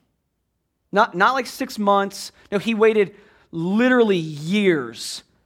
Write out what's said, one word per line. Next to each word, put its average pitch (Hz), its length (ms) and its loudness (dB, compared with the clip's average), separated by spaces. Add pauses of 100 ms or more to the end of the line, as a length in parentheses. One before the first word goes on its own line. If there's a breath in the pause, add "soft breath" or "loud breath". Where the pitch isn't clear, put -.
(920)
Not, 202 240 2
not, 220 180 2
like, 269 120 -4
six - 320 -10
months. 196 540 0 (180 soft breath)
No, 202 80 -2
he 226 140 -4
waited 214 440 2 (340 soft breath)
literally 214 640 2
years 160 1080 -4 (220)